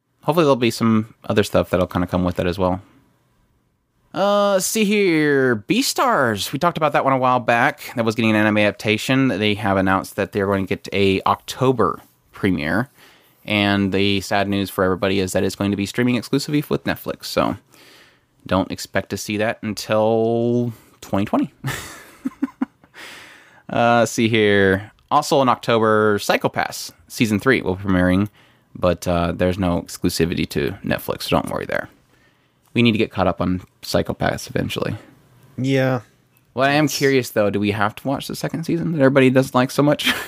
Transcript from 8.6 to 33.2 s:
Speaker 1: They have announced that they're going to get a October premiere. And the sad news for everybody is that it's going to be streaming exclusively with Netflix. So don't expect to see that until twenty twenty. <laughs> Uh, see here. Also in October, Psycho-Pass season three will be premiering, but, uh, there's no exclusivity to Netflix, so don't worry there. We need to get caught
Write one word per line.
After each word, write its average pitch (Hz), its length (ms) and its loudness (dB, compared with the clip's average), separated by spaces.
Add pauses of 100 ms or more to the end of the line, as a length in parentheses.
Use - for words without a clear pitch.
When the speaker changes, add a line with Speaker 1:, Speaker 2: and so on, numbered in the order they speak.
Speaker 1:
They 104 260 0
have 98 200 0
announced 95 420 0
that 98 160 -4
they're 101 120 0
going 98 220 0
to - 20 -6
get - 240 -6
a 98 300 2
October 110 760 0 (320)
premiere. 90 600 -2 (520)
And 101 480 0
the 98 300 0
sad 101 260 -2
news 98 220 -2
for - 140 -2
everybody 95 360 0
is 92 120 -2
that 95 120 0
it's 95 120 -4
going 101 160 -2
to 98 60 -2
be 98 100 -2
streaming 123 260 -2
exclusively 139 560 -2
with 143 140 -2
Netflix. - 420 -6
So 67 320 -2 (880)
don't 90 260 -2
expect - 380 -6
to 101 80 -6
see 104 200 -6
that 107 260 -2
until 113 1080 0 (300)
twenty 101 240 -2
twenty. 262 260 -2 (120)
<laughs> - 0 - (2000)
Uh, 117 360 2
see 113 240 0
here. 101 600 2 (180)
Also 151 320 2
in 127 80 2
October, 107 680 2
Psycho-Pass - 720 -4 (160)
season 107 320 0
three 120 240 2
will 92 120 -2
be 95 100 -12
premiering, 92 440 2 (460)
but, 90 320 0
uh, 85 240 0
there's 90 260 0
no 87 240 0
exclusivity 82 680 -2
to 71 240 -4 (100)
Netflix, - 400 -6
so - 140 0
don't - 120 -2
worry - 160 -6
there. - 240 -6 (840)
We 117 80 2
need 117 80 4
to 104 80 0
get 107 100 -2
caught 92 160 0